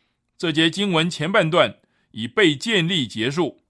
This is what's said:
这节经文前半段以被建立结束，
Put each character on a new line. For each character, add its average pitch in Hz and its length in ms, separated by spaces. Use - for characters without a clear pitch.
这 165 160
节 160 160
经 196 240
文 160 160
前 165 240
半 190 160
段 156 300
以 110 180
被 165 260
建 180 320
立 165 200
结 110 240
束， 151 400